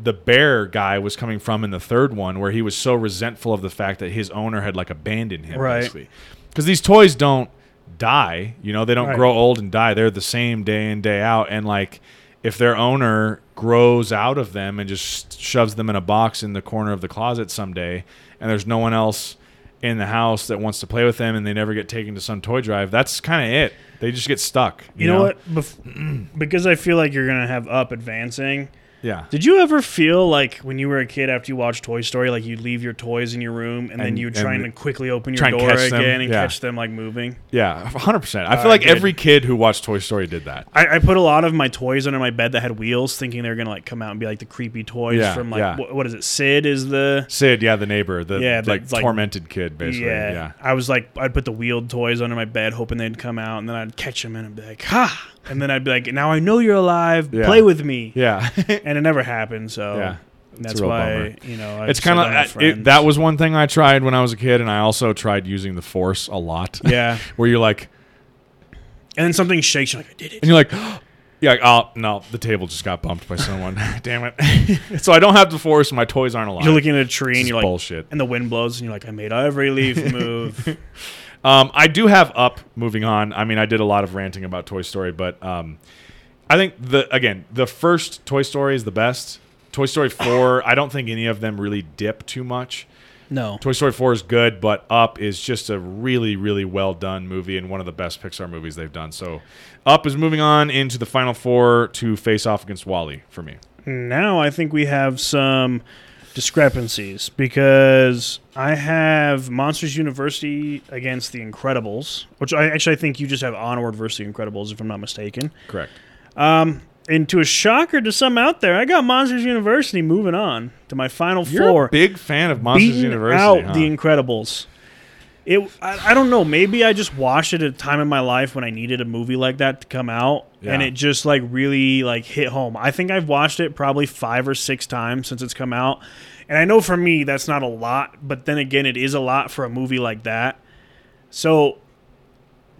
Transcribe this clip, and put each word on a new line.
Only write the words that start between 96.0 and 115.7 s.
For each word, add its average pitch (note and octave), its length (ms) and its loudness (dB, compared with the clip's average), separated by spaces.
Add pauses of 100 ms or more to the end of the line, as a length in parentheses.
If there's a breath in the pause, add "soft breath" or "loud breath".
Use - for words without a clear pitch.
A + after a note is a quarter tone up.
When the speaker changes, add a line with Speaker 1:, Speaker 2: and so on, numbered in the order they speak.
Speaker 1:
really G2+ 300 -2
well F#2+ 300 -2
done F#2+ 340 -8
movie F#2 300 -6
and F#2 100 -12
one F#2+ 120 -8
of F2+ 40 -10
the F2 80 -12
best E2+ 300 -10
Pixar F#2 260 -14
movies D#2+ 280 -12
they've D#2+ 160 -12
done. D#2+ 200 -12
So E2 300 -12 (420 loud breath)
Up D3+ 220 4
is C#3 100 -4
moving D#3 240 0
on D3+ 300 4
into C3 260 -2
the A#2 100 -6
final B2+ 280 0
four A#2+ 600 4
to A2+ 220 -2
face G#2+ 300 0
off G#2+ 180 -2
against G2 220 -14
Wall-E E2 420 -6
for - 140 -16
me. C#2+ 140 -16 (280)
Speaker 2:
Now C#3 560 -2
I D3 80 2
think D3+ 240 -4
we D3 140 0
have C3+ 340 0
some C3 640 0 (520 loud breath)
discrepancies A#2 960 0
because C3 1080 4 (160)
I C#3 180 -2
have D3 760 0
Monsters C#3+ 460 -4
University D3 920 -6
against B2+ 420 -8
The B2 80 -12
Incredibles, A2+ 880 -6 (120)
which C#3 140 -6
I D3+ 140 2
actually, D#3 300 0
I - 20 -2
think C#3 220 -4
you C#3+ 60 -6
just C3+ 160 -4
have B2 120 -6
Onward A#2 420 -6
versus A2 220 -6
The G#2 120 -10
Incredibles, G#2 420 -10
if G#2+ 80 -14
I'm A2 80 -8
not G#2 120 -8
mistaken. G#2+ 520 -10 (160 soft breath)
Speaker 1:
Correct. E2 240 -10 (440 soft breath)